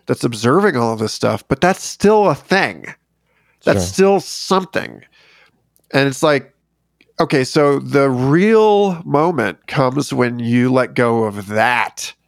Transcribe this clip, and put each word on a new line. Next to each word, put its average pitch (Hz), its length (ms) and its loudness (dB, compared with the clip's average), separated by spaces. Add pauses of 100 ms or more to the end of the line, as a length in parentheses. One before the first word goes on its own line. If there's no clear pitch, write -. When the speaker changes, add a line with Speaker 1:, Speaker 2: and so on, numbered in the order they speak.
Speaker 1:
that's - 180 -4
observing 131 520 0
all 117 180 0
of 110 40 -6
this 107 140 -4
stuff, 110 340 -4
but - 140 -4
that's 185 240 0
still 208 440 2
a 151 60 2
thing. 135 520 -4 (760)
That's 101 220 0
Speaker 2:
Sure. 90 80 -6
Speaker 1:
still 196 280 2
something. 98 840 -6 (880)
And 139 160 2
it's 135 160 -4
like, 147 280 0 (680)
okay, 151 240 0
so 143 340 2
the 139 320 0
real 196 960 2
moment 143 640 -2
comes 135 440 0
when 123 280 -2
you 123 320 2
let 127 220 0
go 117 280 2
of 101 240 -6
that, 110 640 -2 (160)